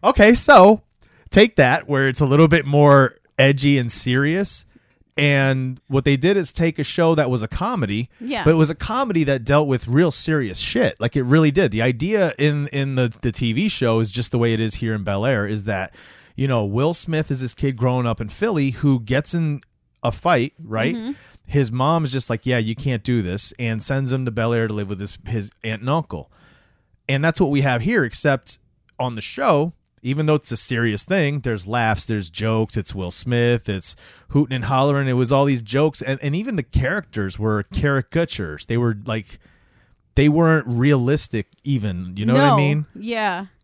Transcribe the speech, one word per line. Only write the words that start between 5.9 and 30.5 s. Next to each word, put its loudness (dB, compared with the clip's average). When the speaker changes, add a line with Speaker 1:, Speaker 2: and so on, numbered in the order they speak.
Speaker 1:
they 4
did 2
is -4
take -2
a -4
show 2
that 0
was -2
a -8
comedy, -4
Speaker 2:
Yeah. -6
Speaker 1:
but 4
it 4
was 4
a -6
comedy -4
that -2
dealt 2
with -4
real 2
serious -4
shit. -2
Like, -4
it 0
really 4
did. 2
The -2
idea 0
in, 0
in -6
the, 0
the -2
T -2
V 0
show 0
is -2
just -6
the -2
way 2
it -2
is -4
here -4
in -6
Bel -4
Air, -2
is -6
that, -6
you -4
know, 0
Will -2
Smith -4
is -4
this -8
kid -4
growing -2
up -4
in -8
Philly -2
who 0
gets -4
in -4
a -2
fight, 0
right? -2
Speaker 2:
Mm-hmm. -8
Speaker 1:
His 0
mom 0
is -4
just -6
like, -4
"Yeah, 0
you -4
can't -4
do 0
this," -6
and -4
sends -4
him -4
to -4
Bel -2
Air 0
to -6
live -6
with -8
his, -10
his -6
aunt -8
and -6
uncle. -4
And 0
that's 0
what 2
we 2
have 0
here, 0
except -2
on -4
the -10
show, 0
even -2
though 2
it's -6